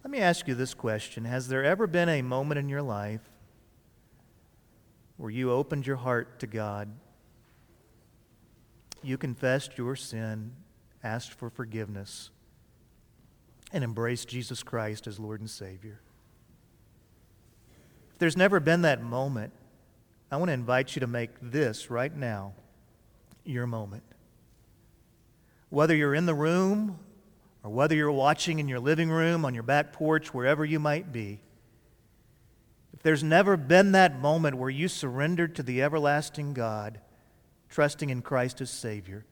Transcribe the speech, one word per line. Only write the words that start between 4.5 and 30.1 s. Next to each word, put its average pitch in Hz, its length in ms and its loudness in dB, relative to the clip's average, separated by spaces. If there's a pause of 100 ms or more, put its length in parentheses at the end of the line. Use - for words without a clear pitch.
where 110 120 -10
you 127 220 0
opened 139 340 0
your 135 120 -2
heart 120 420 -2
to 120 80 -8
God, 104 420 -6 (2250)
you 131 140 -4
confessed 131 600 -2
your 127 200 -4
sin, 110 560 -8 (500)
asked 117 300 -6
for 120 160 -12
forgiveness, 107 840 -10 (1400)
and 139 100 -2
embraced 117 460 -4
Jesus 123 340 -10
Christ 107 420 -6
as 104 140 -12
Lord 107 220 -10
and 110 80 -12
Savior? 101 500 -16 (2250)
If - 60 -20
there's 170 180 2
never 190 240 6
been 170 220 4
that 127 200 2
moment, 123 480 -4 (800)
I 139 60 -2
want 175 120 0
to 151 40 0
invite 127 420 0
you - 40 -4
to 127 80 -2
make 117 240 -4 (100)
this 123 480 -2
right 131 260 -4
now 104 380 -6 (920)
your 123 240 -4
moment. 107 360 -8 (1700)
Whether 156 260 6
you're 147 200 4
in 170 100 2
the 160 100 2
room 190 640 2 (640)
or 104 80 -10
whether 151 240 4
you're 147 160 2
watching 147 480 2
in 143 80 -2
your 127 120 -4
living 160 300 2
room, 165 340 2
on 127 100 0
your 113 100 -6
back 147 280 2
porch, 156 420 0